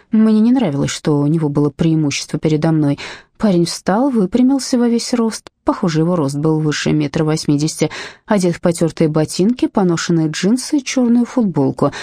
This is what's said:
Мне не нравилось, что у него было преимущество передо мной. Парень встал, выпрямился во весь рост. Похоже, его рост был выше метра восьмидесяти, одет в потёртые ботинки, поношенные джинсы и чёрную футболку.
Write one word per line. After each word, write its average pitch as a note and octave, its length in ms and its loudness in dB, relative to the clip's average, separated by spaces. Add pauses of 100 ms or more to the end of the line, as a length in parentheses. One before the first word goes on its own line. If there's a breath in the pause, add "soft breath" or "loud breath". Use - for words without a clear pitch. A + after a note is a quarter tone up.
(100)
Мне A3 300 4
не A#3 120 4
нравилось, E3+ 380 0
что D3 300 0
у C#3+ 60 2
него D#3 220 0
было D3 220 0
преимущество D#3+ 680 -2
передо D#3 320 0
мной. D3 280 2 (400 loud breath)
Парень F3+ 260 2
встал, A3 460 0
выпрямился B3 680 2
во A#3+ 80 2
весь A#3 280 0
рост. A3+ 340 -2 (160)
Похоже, D#3+ 360 0
его F3 160 0
рост C#3+ 200 -2
был D#3 240 0
выше D3+ 320 -2
метра D3+ 320 0
восьмидесяти, D#3 640 0 (360 loud breath)
одет F3+ 300 0
в - 40 -16
потёртые E3+ 480 0
ботинки, F3+ 600 0
поношенные E3+ 600 0
джинсы A#3+ 500 -2
и B3+ 60 -4
чёрную A#3+ 400 2
футболку. D3+ 680 0 (100)